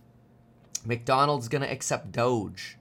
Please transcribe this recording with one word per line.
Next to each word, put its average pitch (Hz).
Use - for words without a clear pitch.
"McDonald's 131
gonna 135
accept 120
Doge." 117